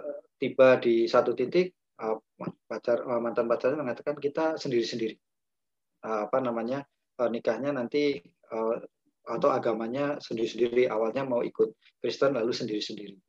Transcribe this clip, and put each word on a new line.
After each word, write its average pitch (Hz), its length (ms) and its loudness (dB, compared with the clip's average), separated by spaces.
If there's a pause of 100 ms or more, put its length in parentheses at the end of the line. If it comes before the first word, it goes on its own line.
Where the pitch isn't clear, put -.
(400)
tiba 131 400 6
di 117 240 4
satu 120 320 4
titik, 180 400 0
eh, - 420 -6 (460)
pacar, 117 400 -2
eh, 120 160 -2
mantan 117 260 -2
pacarnya 127 380 0
mengatakan 127 340 -4
kita 160 380 -2
sendiri-sendiri. 117 640 -2 (880)
Eh, 110 120 -2 (120)
apa 131 80 2
namanya, 120 400 -4 (400)
eh, 120 100 2
nikahnya 117 460 -2
nanti, 143 480 0
eh, 113 540 -4 (460)
atau 131 320 2
agamanya 123 640 -2
sendiri-sendiri, 117 720 0
awalnya 113 320 0
mau 127 160 0
ikut - 320 0 (320)
Kristen 139 320 0
lalu 117 160 0
sendiri-sendiri. 104 760 -6